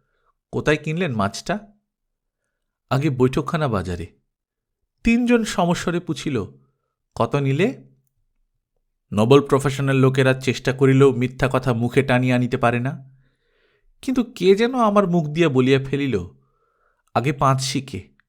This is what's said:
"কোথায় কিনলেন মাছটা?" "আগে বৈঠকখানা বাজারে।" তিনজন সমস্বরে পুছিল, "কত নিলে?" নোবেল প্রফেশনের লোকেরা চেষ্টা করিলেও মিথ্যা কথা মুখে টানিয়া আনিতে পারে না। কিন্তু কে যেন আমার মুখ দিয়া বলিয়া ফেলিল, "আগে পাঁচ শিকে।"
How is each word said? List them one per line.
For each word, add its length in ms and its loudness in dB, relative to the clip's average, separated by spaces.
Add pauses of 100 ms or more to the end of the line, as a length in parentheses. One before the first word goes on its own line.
(520)
"কোথায় 240 0
কিনলেন 380 -6
মাছটা?" 440 -4 (1300)
"আগে 200 0
বৈঠকখানা 580 0
বাজারে।" 380 -4 (960)
তিনজন 400 2
সমস্বরে 560 -2
পুছিল, 440 -6 (680)
"কত 200 -2
নিলে?" 640 -2 (1160)
নোবেল 280 6
প্রফেশনের 540 0
লোকেরা 380 2
চেষ্টা 400 -2
করিলেও 400 4
মিথ্যা 400 -4
কথা 200 0
মুখে 300 0
টানিয়া 340 0
আনিতে 200 -2
পারে 240 0
না। 360 -10 (840)
কিন্তু 220 -2
কে 300 2
যেন 200 2
আমার 340 2
মুখ 180 0
দিয়া 220 2
বলিয়া 360 4
ফেলিল, 400 -4 (880)
"আগে 180 0
পাঁচ 280 0
শিকে।" 480 -8 (200)